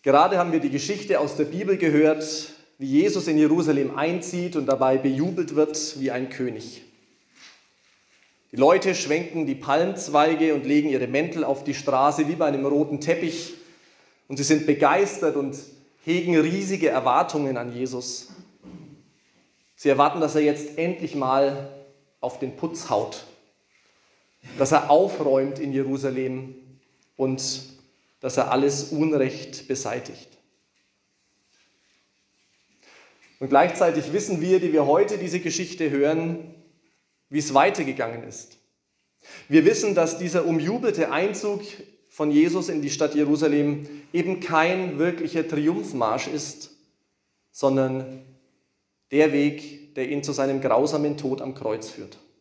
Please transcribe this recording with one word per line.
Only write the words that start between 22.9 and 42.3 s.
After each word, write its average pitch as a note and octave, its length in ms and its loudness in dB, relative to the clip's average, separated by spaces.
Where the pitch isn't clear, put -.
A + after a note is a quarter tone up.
dass C3+ 140 0
er D3 220 4
aufräumt C#3+ 680 2
in C#3+ 140 -6
Jerusalem C3 840 -4
und C3 460 -4
dass - 160 -4
er C3 160 2
alles C#3 400 0
Unrecht D3 760 -2
beseitigt. - 600 -8
Und C3+ 80 -6
gleichzeitig D#3 640 4
wissen F#3 280 -2
wir, F3+ 200 4
die E3 120 0
wir D3 140 4
heute G3 320 2
diese F3 220 -4
Geschichte E3+ 500 -4
hören, D#3+ 640 -2
wie D3 120 -2
es D3 120 -6
weitergegangen C3 680 2
ist. - 360 -18
Wir D3 160 8
wissen, G3+ 320 4
dass E3 200 2
dieser F3 300 -2
umjubelte E3 640 0
Einzug G3 520 -2
von D3+ 220 -2